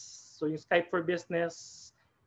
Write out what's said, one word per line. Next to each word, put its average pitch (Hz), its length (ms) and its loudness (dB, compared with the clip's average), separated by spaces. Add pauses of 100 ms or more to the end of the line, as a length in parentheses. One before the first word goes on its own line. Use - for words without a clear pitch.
(400)
So, 156 80 0
yung 156 140 -2
Skype 175 260 4
for 180 160 2
Business, 170 880 -2 (360)